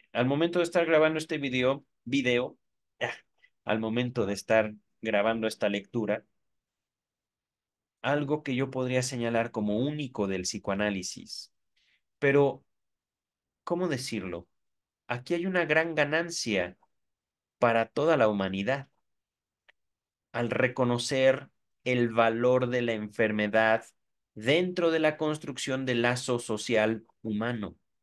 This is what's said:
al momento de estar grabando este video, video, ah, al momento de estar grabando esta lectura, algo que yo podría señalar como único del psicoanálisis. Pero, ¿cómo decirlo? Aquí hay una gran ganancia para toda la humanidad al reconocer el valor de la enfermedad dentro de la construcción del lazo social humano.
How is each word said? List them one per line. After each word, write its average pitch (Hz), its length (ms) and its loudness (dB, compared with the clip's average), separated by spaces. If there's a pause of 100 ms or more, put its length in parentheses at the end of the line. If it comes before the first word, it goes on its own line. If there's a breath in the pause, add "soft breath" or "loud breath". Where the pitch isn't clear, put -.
(120)
al 123 140 0
momento 165 340 0
de 170 40 2
estar 170 220 0
grabando 156 320 4
este 156 180 -6
video, 135 480 0 (200)
video, 123 540 0 (420)
ah, 117 120 -4 (520 soft breath)
al 110 160 -2
momento 120 440 -2
de 98 80 -2
estar 107 400 0 (300)
grabando 110 440 0
esta 110 220 -2
lectura, 101 560 -4 (1800)
algo 147 420 -2
que 135 120 -4
yo 131 160 -2
podría 127 320 -2
señalar 117 480 -2
como 104 280 0
único 135 480 -2
del 95 160 -2
psicoanálisis. 98 1080 -6 (680)
Pero, 139 460 4 (1000)
¿cómo 175 240 -2
decirlo? 98 600 -6 (600)
Aquí 127 260 -4
hay 175 120 -2
una 180 200 0
gran 160 280 2
ganancia 147 840 -2 (800)
para 113 280 2
toda 156 300 0
la 117 120 4
humanidad 101 600 -2 (1400)
al 117 180 -2
reconocer 131 1000 2 (360)
el 123 240 2
valor 117 600 4
de 123 140 -2
la 117 120 0
enfermedad 107 920 2 (500)
dentro 170 560 0
de 160 100 2
la 156 160 2
construcción 143 680 -4
del 123 180 0
lazo 123 360 0
social 110 680 0 (180)
humano. 110 540 -6 (260)